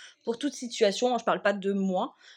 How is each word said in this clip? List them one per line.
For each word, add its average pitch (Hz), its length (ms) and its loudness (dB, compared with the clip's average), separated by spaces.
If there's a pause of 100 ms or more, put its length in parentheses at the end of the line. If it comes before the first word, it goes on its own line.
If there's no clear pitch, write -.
(240)
pour 233 160 -4
toute 285 140 -4
situation. 233 640 2
Je 233 60 -6
parle 190 180 2
pas 208 120 4
de 196 200 -2
moi, 190 420 0 (220)